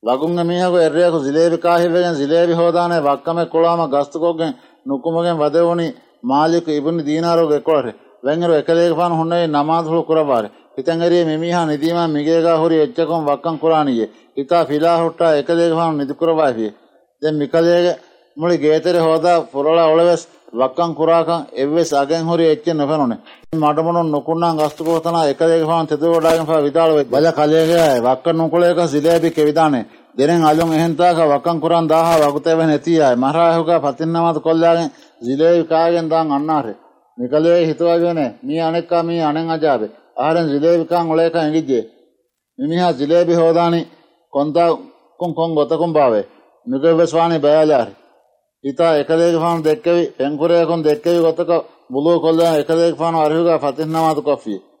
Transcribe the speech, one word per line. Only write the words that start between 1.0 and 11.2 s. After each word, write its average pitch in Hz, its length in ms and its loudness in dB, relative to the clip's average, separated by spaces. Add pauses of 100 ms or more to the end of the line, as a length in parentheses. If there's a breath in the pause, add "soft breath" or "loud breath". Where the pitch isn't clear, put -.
ಜಿಲೇಬಿ 160 340 0
ಕಾಹಿವೆಗೆನ್ 175 580 0
ಜಿಲೇಬಿ 165 360 0
ಹೋದಾನೆ 170 460 2
ವಕ್ಕಮೆ 151 460 -2
ಕುಳಾಮ 165 420 0
ಗಸ್ತುಕೊಗ್ಗೆನ್ 156 680 -2 (340 soft breath)
ನುಕುಮಗೆನ್ 165 500 -2
ವದೆವುನಿ 165 500 0 (360 soft breath)
ಮಾಲಿಕ್ 160 440 0
ಇಬ್ನ್ 151 380 -2
ದೀನಾರುಗೆ 165 480 0
ಎಕ್ಕೊಳರೆ. 143 380 -2 (320 soft breath)
ವೆಂಗರು 165 300 0
ಎಕಲೇಗ 165 400 2
ಫಾನು 170 220 0
ಹುಣ್ಣೆ 170 300 -2
ನಮಾಜ್ 156 400 -2
ಹುಳು 160 160 -2
ಕುರಬಾರೆ. 139 460 0 (280 soft breath)
ಹಿತಂಗರಿಯ 170 480 0